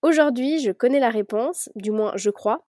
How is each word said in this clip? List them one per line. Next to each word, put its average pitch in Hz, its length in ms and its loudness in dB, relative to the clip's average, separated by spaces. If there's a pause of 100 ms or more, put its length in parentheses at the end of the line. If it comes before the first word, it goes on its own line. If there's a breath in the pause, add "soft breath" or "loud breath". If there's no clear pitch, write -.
Aujourd'hui, 294 560 2
je 233 140 -2
connais 254 260 2
la 262 100 4
réponse, 220 680 -4
du 208 160 -6
moins 214 240 -2
je 196 140 -2
crois 214 360 -4 (120)